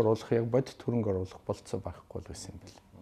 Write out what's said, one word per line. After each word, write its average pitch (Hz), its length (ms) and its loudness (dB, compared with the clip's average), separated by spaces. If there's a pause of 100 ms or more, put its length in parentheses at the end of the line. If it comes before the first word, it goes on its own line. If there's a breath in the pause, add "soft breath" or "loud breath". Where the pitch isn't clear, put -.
оруулах, 110 240 4
яг 117 160 4
бодит 123 320 2
хөрөнгө 117 320 2
оруулах 92 400 -2
болцоо - 320 -6
байхгүй - 400 -10
л - 80 -14
байсан - 240 -12
юм 90 80 -16
бэл. - 160 -20 (240)